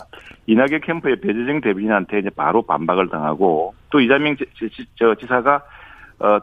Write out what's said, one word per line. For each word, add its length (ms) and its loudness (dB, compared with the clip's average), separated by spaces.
이낙연 360 2
캠프의 380 -2
배재정 400 -2
대변인한테 600 -2
이제 100 -4
바로 320 0
반박을 460 0
당하고 640 -2
또 100 2
이재명 360 2
지-, 100 -6
지-, 140 -8
지-, 240 -18
저 220 2
지사가, 480 0
어, 260 2